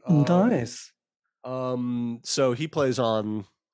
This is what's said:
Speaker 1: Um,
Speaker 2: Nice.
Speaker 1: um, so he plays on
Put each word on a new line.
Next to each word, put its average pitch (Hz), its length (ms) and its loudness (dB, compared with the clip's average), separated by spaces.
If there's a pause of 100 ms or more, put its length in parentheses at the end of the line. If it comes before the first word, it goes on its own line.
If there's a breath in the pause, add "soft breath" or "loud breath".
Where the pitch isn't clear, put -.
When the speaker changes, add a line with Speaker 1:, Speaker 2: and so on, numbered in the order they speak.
Speaker 1:
Um, 147 180 4 (240)
Speaker 2:
Nice. 127 440 -4 (520)
Speaker 1:
um, 123 800 -4
so 131 280 2
he 151 140 -4
plays 139 320 0
on 107 480 0 (280)